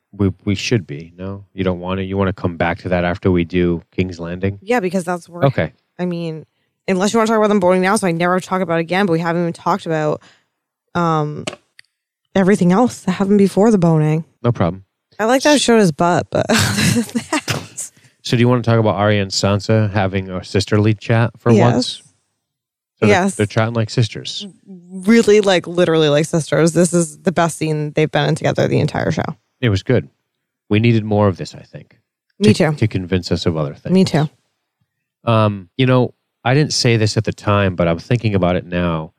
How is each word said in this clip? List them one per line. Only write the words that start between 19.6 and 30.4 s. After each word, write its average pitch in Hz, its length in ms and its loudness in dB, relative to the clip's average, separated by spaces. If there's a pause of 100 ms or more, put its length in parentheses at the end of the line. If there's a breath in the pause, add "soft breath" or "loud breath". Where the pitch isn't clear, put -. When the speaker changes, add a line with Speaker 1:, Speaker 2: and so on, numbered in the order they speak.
Speaker 1:
having 95 380 -2
a 90 160 -8
sisterly 107 480 0
chat 113 440 -2
for - 140 0
Speaker 2:
Yes. 196 220 6
Speaker 1:
once? 240 240 -2
So - 60 -20 (960)
they're, 113 80 6
Speaker 2:
Yes. 196 260 2
Speaker 1:
they're 104 100 0
chatting 113 280 -2
like 113 160 -2
sisters. - 580 -4 (180)
Speaker 2:
Really, 190 760 2
like, 190 260 2
literally 165 420 2
like 147 160 2
sisters. 160 460 0
This 170 220 2
is 165 260 -2
the 180 140 -2
best 170 240 0
scene 151 340 -4
they've 156 180 0
been 151 200 0
in 156 60 0
together 135 320 -2
the 135 120 0
entire - 320 -2
show. - 120 -4 (360)
Speaker 1:
It 123 100 0
was 95 140 0
good. 98 260 0 (600)